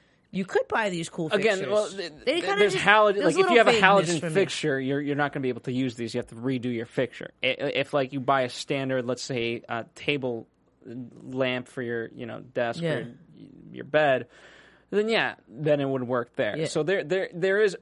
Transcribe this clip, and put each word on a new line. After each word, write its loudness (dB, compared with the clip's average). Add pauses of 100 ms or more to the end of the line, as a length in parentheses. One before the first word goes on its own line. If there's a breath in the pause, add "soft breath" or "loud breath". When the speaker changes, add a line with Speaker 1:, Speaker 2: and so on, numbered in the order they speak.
(300 soft breath)
Speaker 1:
you -4
could 0
buy 0
these -6
cool -6
Speaker 2:
Again, 2
Speaker 1:
fixtures. -4
Speaker 2:
well, 0
th-, -10 (120)
Speaker 1:
They 0
Speaker 2:
th-, -4
Speaker 1:
kinda -2
Speaker 2:
there's 4
Speaker 1:
just, -2
Speaker 2:
halog-, 6
Speaker 1:
there's 0
Speaker 2:
like, 4
if -2
Speaker 1:
little 6
Speaker 2:
you 8
have 8
a 6
Speaker 1:
vagueness 6
Speaker 2:
halogen 0
Speaker 1:
for -6
me. -4
Speaker 2:
fixture, 0
you're, -2
you're -2
not 0
gonna -6
be 0
able -4
to -6
use -2
these. -6
You -2
have -6
to -18
redo -2
your -4
fixture. -4 (100)
I, 2
i-, -2
if, -2
like, 0
you -6
buy 2
a -2
standard, -4
let's -4
say, -4
uh, -6 (140)
table -4 (800)
lamp -4
for -10
your, -6
you -12
know, -10
desk -4
Speaker 1:
Yeah. -2
Speaker 2:
or -6 (580)
your -12
bed, 2 (600 loud breath)
then 0
yeah, 0 (140)
then 0
it -2
would -2
work -4
there. -2
Speaker 1:
Yeah. -4
Speaker 2:
So -2
there, 0
there, -2
there 0
is 2